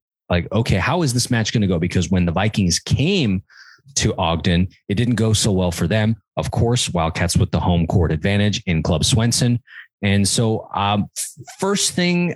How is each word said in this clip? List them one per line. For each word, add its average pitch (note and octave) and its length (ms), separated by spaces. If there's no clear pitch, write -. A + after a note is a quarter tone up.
like, F2 240
okay, A2 240
how C3 240
is B2+ 120
this B2 160
match A2+ 220
gonna G#2 160
go? F2+ 100
Because F2 320
when F2+ 160
the F2 60
Vikings F#2+ 480
came C3+ 640
to - 200
Ogden, F2 540
it G2+ 80
didn't A#2 200
go A2 180
so G#2+ 180
well F#2 200
for E2+ 160
them. A2 280
Of - 140
course, A#2+ 380
Wildcats E2+ 460
with F#2 160
the F2 80
home E2+ 260
court D#2+ 280
advantage G2+ 520
in D#2+ 160
Club E2 220
Swenson. A#2 580
And G2+ 240
so, A2 480
um, G2+ 440
f-, - 280
first G3 320
thing, F3 440